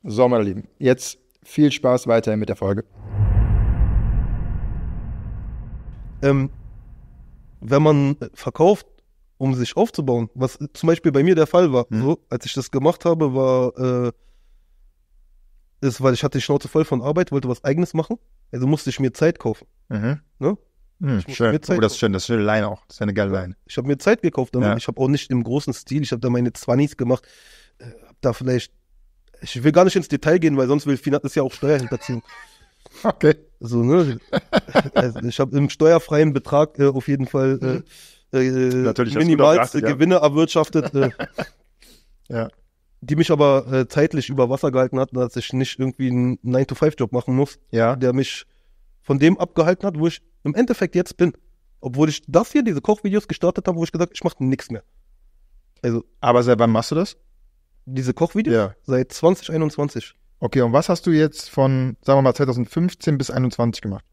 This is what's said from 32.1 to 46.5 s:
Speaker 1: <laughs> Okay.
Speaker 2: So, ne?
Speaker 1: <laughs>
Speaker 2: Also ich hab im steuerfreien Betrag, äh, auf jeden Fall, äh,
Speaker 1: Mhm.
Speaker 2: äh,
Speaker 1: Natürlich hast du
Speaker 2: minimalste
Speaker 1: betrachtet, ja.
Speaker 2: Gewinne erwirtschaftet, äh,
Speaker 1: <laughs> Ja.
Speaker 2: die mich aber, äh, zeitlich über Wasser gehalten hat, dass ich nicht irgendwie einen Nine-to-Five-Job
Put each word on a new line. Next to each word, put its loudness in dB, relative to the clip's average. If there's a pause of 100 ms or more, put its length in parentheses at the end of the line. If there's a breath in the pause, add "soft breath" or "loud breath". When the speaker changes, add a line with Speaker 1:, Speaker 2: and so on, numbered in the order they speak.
Speaker 1:
<laughs> -20 (720 loud breath)
Okay. 2 (260)
Speaker 2:
So, -2
ne? 2 (120)
Speaker 1:
<laughs> -2
Speaker 2:
Also 0
ich -6
hab 0
im 2
steuerfreien 4
Betrag, 0
äh, 4
auf 0
jeden -2
Fall, -2 (500 soft breath)
äh, -2
Speaker 1:
Mhm. 4
Speaker 2:
äh, 2
Speaker 1:
Natürlich 0
hast 2
du 4
Speaker 2:
minimalste 4
Speaker 1:
betrachtet, -2
ja. 0
Speaker 2:
Gewinne 2
erwirtschaftet, 2
äh, 2
Speaker 1:
<laughs> -16
Ja. -4 (540)
Speaker 2:
die -2
mich 2
aber, 4
äh, 0
zeitlich 0
über 2
Wasser -2
gehalten 0
hat, -2
dass -4
ich -8
nicht -4
irgendwie -4
einen 0
Nine-to-Five-Job -2